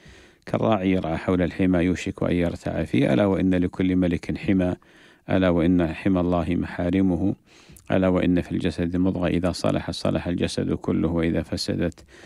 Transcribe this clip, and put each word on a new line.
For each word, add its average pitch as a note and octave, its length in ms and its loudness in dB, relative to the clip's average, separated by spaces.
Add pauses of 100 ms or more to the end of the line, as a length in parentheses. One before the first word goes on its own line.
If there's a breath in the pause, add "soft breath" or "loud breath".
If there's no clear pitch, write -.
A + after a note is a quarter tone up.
(460 loud breath)
كالراعي G2 440 0
يرعى E2+ 260 0
حول F2+ 260 0
الحمى F2+ 360 2
يوشك E2+ 440 -2
أن F2+ 100 0
يرتع E2+ 520 -2
فيه، - 300 2
ألا G#2 120 2
وإن F#2 280 2
لكل F2+ 420 0
ملك E2+ 420 -2
حمى، F2+ 360 0 (560 loud breath)
ألا F#2+ 180 2
وإن F2 380 4
حمى F2+ 340 0
الله F2 300 0
محارمه، F2 840 0 (560 loud breath)
ألا F#2+ 180 2
وإن F2 320 2
في - 120 -6
الجسد F2 440 -2
مضغة F2+ 320 0
إذا F2 240 0
صلح F#2+ 380 -2
صلح F#2 380 -2
الجسد F2+ 440 -2
كله، F2 360 0
وإذا E2 340 0
فسدت F2+ 600 -4 (220 loud breath)